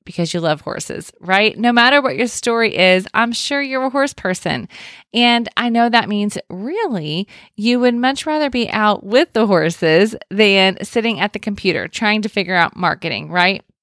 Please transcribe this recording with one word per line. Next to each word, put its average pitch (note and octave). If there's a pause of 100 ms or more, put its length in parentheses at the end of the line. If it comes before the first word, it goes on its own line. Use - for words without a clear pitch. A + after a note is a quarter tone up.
because E3+
you F3
love D3+
horses, -
right? F#3+
No A#3+
matter B3+
what D3+
your A#3+
story A#3
is, F#3
I'm A#3
sure C#4+
you're C4
a C4
horse C#4
person. E3+ (460)
And A#3+
I A#3
know A#3
that A3+
means G#3 (140)
really G3 (300)
you A#3+
would B3
much B3+
rather D4+
be B3
out G#3+
with A#3+
the A3+
horses E3+ (160)
than G3
sitting A3+
at G3+
the G#3+
computer G3
trying G#3+
to G#3
figure F#3
out E3+
marketing, D#3
right? F3+ (180)